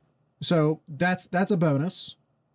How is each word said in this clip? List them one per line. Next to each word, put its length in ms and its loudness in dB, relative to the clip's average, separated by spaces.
So 480 2
that's, 380 -2
that's 240 0
a 60 2
bonus. 600 0